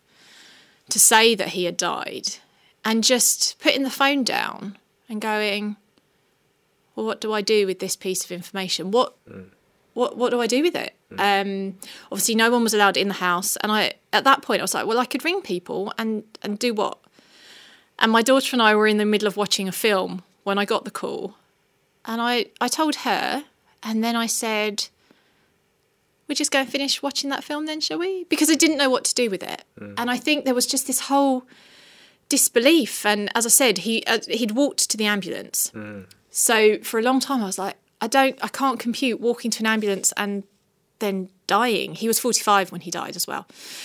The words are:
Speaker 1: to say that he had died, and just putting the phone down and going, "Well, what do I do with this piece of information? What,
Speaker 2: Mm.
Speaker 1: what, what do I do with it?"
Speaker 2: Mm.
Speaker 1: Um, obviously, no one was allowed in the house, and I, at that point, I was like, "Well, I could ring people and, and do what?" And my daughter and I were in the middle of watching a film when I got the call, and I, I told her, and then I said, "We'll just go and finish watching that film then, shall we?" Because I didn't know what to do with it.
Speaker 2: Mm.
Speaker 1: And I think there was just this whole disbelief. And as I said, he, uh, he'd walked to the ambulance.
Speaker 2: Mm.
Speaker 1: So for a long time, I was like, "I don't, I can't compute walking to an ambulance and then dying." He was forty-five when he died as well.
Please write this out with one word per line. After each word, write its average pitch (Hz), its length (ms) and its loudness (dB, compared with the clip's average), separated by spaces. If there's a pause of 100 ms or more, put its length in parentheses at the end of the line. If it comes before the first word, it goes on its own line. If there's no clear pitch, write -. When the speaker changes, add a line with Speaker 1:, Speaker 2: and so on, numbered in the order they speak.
(880)
Speaker 1:
to 214 100 -2
say 226 360 6
that 190 140 -2
he 180 160 -4
had 170 120 -4
died, - 600 -6 (480)
and 220 200 2
just - 560 2
putting 277 220 2
the 262 80 -4
phone 277 340 2
down - 520 -6 (320)
and 214 120 -8
going, 208 560 -2 (1160)
"Well, 220 120 -6
what 214 140 -4
do 214 120 -4
I 214 100 0
do 208 240 4
with 185 120 -2
this 190 180 -6
piece 185 280 -4
of - 80 -14
information? 185 580 -6
What, 240 240 2 (140)
Speaker 2:
Mm. 92 180 -18 (480)
Speaker 1:
what, 233 220 -2
what 240 140 0
do 240 100 0
I 233 60 0
do 254 160 2
with 339 120 2
it?" - 200 -8 (180)
Speaker 2:
Mm. - 80 -4 (520)
Speaker 1:
Um, 185 60 -18 (340)
obviously, 202 220 0
no 226 160 6
one 240 120 4
was 220 120 2
allowed 208 240 4
in 190 100 2
the 190 60 -4
house, 180 420 -2
and 208 160 -2
I, 214 220 2 (180)
at 202 120 4
that 269 180 6
point, 214 180 0
I - 40 -2
was 190 100 -2
like, 127 120 -2
"Well, 226 120 0
I 247 80 0
could - 180 -4
ring 359 180 0
people 190 560 -6
and, 220 260 -4 (180)
and 208 160 -4
do 240 160 -2
what?" - 240 -2 (1000)
And 226 140 2
my 226 100 6
daughter 262 300 2
and 254 100 2
I 214 120 6
were 214 120 4
in 214 120 4
the 214 80 2
middle 208 220 2
of 196 80 -4
watching 202 320 -2
a 180 40 -4
film 185 500 0 (200)
when 196 160 -2
I 202 80 2
got 214 180 -2
the 208 60 -12
call, - 460 -8 (680)
and 226 160 -6
I, 240 260 0 (140)
I 247 80 2
told 302 280 0
her, 254 480 -2 (380)
and 220 220 -2
then 233 120 0
I 226 100 -2
said, 214 600 -2 (1400)
"We'll 285 80 -4
just 294 140 -2
go 285 100 2
and 254 80 -2
finish 277 340 -2
watching 277 280 -4
that 262 140 -4
film 302 200 -6
then, 311 160 -6
shall 311 180 -4
we?" 370 260 -4
Because 311 260 2
I 320 60 4
didn't 294 200 2
know 277 140 2
what - 140 0
to - 100 -2
do 240 160 0
with 180 120 -6
it. - 220 -10 (160)
Speaker 2:
Mm. 208 160 -16
Speaker 1:
And 240 140 -2
I 247 80 0
think 294 260 0
there 262 100 2
was 254 120 0
just - 200 -2
this 262 140 -2
whole 269 440 2 (840)
disbelief. 269 760 4
And 208 300 0
as 233 100 0
I 233 60 0
said, 226 280 4
he, 220 280 -2
uh, 226 120 2 (100)
he'd 226 240 -2
walked 269 380 0
to - 60 -4
the 214 80 -2
ambulance. 180 680 -4
Speaker 2:
Mm. 107 320 -14 (240)
Speaker 1:
So 214 520 4
for - 160 -4
a 220 40 2
long 262 180 4
time, 262 220 -2
I 202 40 -2
was 185 120 -6
like, 196 180 -6 (240)
"I 233 80 -4
don't, 269 340 2
I 226 60 -4
can't 254 320 -2
compute 240 400 -2
walking 233 320 -2
to - 80 -4
an 220 60 -2
ambulance 214 500 0
and 202 260 -2 (580)
then 190 280 -2 (180)
dying." 196 480 2
He 220 140 -4
was 226 100 2
forty-five 202 540 2
when 175 80 -10
he 175 100 -12
died 156 260 -8
as 175 100 -4
well. 139 200 -8 (380)